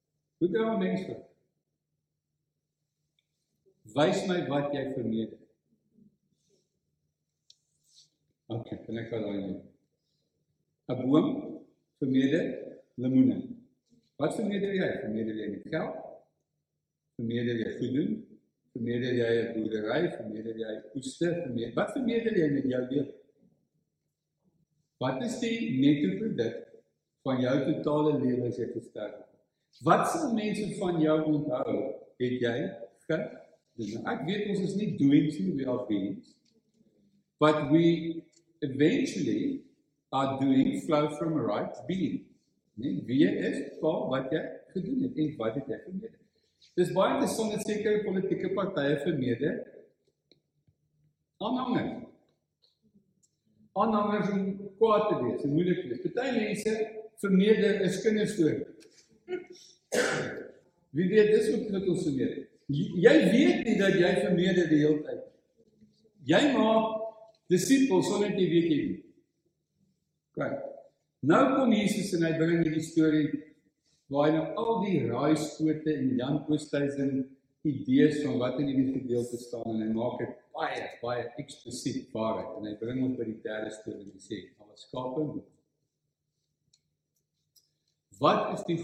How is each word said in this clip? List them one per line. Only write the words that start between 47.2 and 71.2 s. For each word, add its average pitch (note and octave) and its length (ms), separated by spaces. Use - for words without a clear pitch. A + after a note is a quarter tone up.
dat G#3+ 160
sekere G#3 360
politieke F#3 520
partye D3+ 480
vermeerder C3+ 560
aanhangers. - 600
Aanhangers G#3 560
om G3 120
kwaad G#3 300
te C#3+ 100
wees B2 240
en C#3+ 80
moeilik F3+ 300
te - 80
wees. A#2 140
Party B3 280
mense A3 400
vermeerder G3 640
'n - 160
kinderstorie. G#3 640
Wie F3 120
weet, G#3+ 240
dis - 180
wat, - 200
wat F#3+ 180
ons E3 180
vermeerder. - 380
J-, D3+ 260
jy D4 100
weet D4+ 340
nie G#3 120
dat F#3+ 200
jy F3 220
vermeerder F3 500
die D3+ 120
hele D3+ 220
tyd. A#2 200
Jy F#3 160
maak A3 320
disippels F#3+ 580
sonder G3+ 220
jy F#3 180
weet E3+ 200
jy C#3+ 140
doen. - 180
Kyk, C#3+ 200